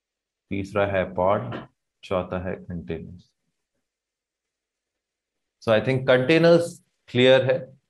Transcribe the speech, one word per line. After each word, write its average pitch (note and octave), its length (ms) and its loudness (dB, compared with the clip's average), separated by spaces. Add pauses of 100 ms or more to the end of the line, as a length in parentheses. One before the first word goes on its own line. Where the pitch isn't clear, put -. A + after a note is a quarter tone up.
(500)
तीसरा G2 360 -4
है F#2+ 280 -4
पॉड, G#2+ 520 -4 (380)
चौथा F#2 440 -6
है - 80 -8
कंटेनर्स। F2 760 -14 (2250)
So A2+ 60 4
I A2 120 0
think C3 200 -2
कंटेनर्स D#3+ 760 2 (240)
क्लियर B2+ 340 4
है। - 340 -4 (140)